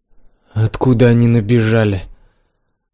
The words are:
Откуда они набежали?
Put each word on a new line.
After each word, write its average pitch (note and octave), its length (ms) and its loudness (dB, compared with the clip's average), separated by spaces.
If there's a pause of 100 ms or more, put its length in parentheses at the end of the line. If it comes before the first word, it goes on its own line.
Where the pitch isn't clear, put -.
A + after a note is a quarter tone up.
(540)
Откуда A2+ 540 0
они A#2 200 2
набежали? A2 760 0 (920)